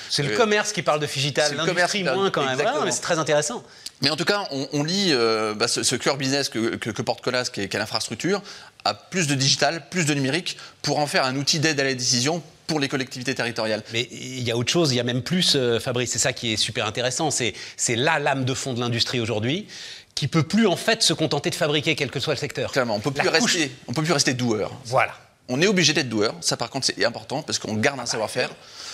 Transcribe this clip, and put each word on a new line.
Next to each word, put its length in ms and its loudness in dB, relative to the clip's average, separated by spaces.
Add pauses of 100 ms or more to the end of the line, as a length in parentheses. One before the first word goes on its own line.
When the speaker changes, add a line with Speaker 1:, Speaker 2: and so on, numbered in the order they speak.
(100)
Speaker 1:
C'est 120 0
le 120 0
Speaker 2:
euh, 20 2
Speaker 1:
commerce 340 2
qui 120 -4
parle 180 0
de 60 -2
figital, 420 0
Speaker 2:
c'est 60 -2
le 100 -4
commerce 300 0
Speaker 1:
l'industrie 60 -2
Speaker 2:
qui 40 -2
parle, 140 0
Speaker 1:
moins 120 2
quand 120 0
même. 80 0
Speaker 2:
exactement. 260 0
Speaker 1:
Voilà, 80 0
mais 80 0
c'est 80 -4
très 180 0
intéressant. 460 0 (380)
Speaker 2:
Mais 80 4
en 60 0
tout 100 -2
cas, 240 0
on, 240 -4
on 100 2
lie, 280 0
euh, 420 4
bah, 120 2
ce, 160 -2
ce 140 2
cœur 220 0
business 320 0
que, 260 0
que, 140 -4
que 100 -6
porte 220 -4
Colas, 220 0
qui 180 -6
est, 60 -4
qui 80 -4
est 40 2
l'infrastructure, 640 -2 (420)
à 80 2
plus 340 -2
de 80 2
digital, 540 2
plus 160 -2
de 80 2
numérique, 460 -2 (240)
pour 160 0
en 80 2
faire 180 2
un 120 0
outil 220 0
d'aide 220 2
à 40 2
la 100 0
décision 480 0 (240)
pour 140 0
les 80 0
collectivités 460 -4
territoriales. 480 -2 (120)
Speaker 1:
Mais 180 0
il 300 -10
y 80 -2
a 80 0
autre 120 0
chose, 220 4
il 40 2
y 40 2
a 40 -2
même 180 -2
plus, 340 2
euh, 240 2
Fabrice, 300 -2
c'est 80 -2
ça 160 0
qui 180 -4
est 60 0
super 280 -2
intéressant, 440 -2
c'est, 240 0 (240)
c'est 180 0
la 220 2
lame 260 0
de 80 0
fond 220 -4
de 60 -2
l'industrie 400 0
aujourd'hui, 460 -2 (480)
qui 140 -2
peut 140 2
plus 240 4
en 100 4
fait 260 2
se 120 4
contenter 340 0
de 60 -2
fabriquer, 420 2
quel 140 -2
que 100 -6
soit 140 4
le 40 0
secteur. 340 -4
Speaker 2:
Clairement, 240 2
on 40 -2
peut 100 0
plus 140 0
Speaker 1:
La 140 4
couche 160 4
Speaker 2:
rester, 180 0 (160)
on 60 -6
peut 80 0
plus 100 2
rester 220 4
doueur. 360 0 (140)
Speaker 1:
Voilà. 300 2 (380)
Speaker 2:
On 80 0
est 60 6
obligé 260 4
d'être 160 0
doueur, 320 0
ça 160 -2
par 140 -6
contre 160 -4
c'est 180 0
important, 380 -4
parce 160 -4
qu'on 160 -4
garde 240 2
un 80 -8
savoir-faire. 440 -2 (440)